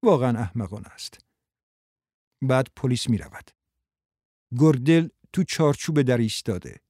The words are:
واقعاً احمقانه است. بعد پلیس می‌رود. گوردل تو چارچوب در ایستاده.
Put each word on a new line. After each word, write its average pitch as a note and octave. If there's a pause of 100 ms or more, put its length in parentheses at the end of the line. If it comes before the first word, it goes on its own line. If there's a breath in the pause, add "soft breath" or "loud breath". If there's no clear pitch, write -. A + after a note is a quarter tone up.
واقعاً B2+
احمقانه G2+
است. - (1200)
بعد C3
پلیس B2+
می‌رود. - (1040)
گوردل D#3 (240)
تو F#3
چارچوب D3+
در B2
ایستاده. A2 (100)